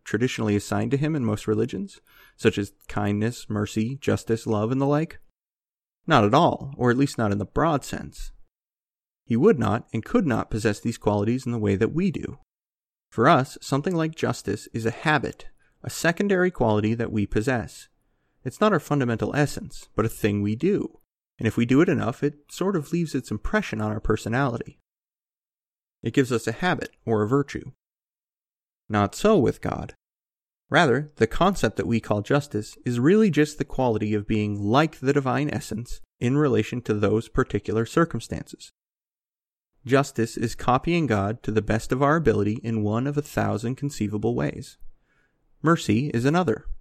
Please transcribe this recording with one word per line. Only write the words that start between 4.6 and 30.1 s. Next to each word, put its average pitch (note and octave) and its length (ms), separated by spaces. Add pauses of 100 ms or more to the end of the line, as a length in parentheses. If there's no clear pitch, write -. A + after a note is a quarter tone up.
and C3 100
the C#3 60
like? D3 320 (880)
Not C3+ 180
at G#2 100
all, C#3 420
or B2 140
at A#2 80
least C#3+ 180
not G#2+ 160
in G2+ 60
the G#2 80
broad C#3+ 360
sense. - 480 (920)
He A#2 120
would E3 220
not A2 320
and A2 140
could A3+ 220
not A2 240
possess G#2+ 280
these A#2 200
qualities G#2+ 480
in B2 60
the A#2+ 60
way G2+ 180
that A2 180
we F3+ 160
do. - 300 (680)
For A2+ 160
us, C3+ 360
something D3+ 340
like D#3+ 180
justice - 600
is A2+ 100
a A2+ 60
habit, - 560 (360)
a - 60
secondary F3+ 640
quality G#2+ 420
that A2+ 180
we G#2+ 160
possess. A2+ 600 (560)
It's - 160
not G#3 140
our D3+ 60
fundamental A#2+ 540
essence, - 640
but G#2+ 80
a A2+ 60
thing G2+ 320
we G#2 120
do. E3+ 460 (380)
And A2+ 100
if - 80
we A#2+ 80
do B2+ 160
it F3+ 80
enough, A#2 340
it C#3+ 300
sort F#3+ 240
of C#3+ 160
leaves E3+ 220
its C3 160
impression A2 500
on G#2+ 100
our A2 80
personality. A2+ 800 (1200)
It A#2 100
gives B2+ 180
us A#2 160
a A2+ 60
habit F3 420 (120)
or A2 160
a G#2 60
virtue. C#3 440 (1160)
Not G#2 240
so G#3+ 240
with A2 240
God. - 320 (760)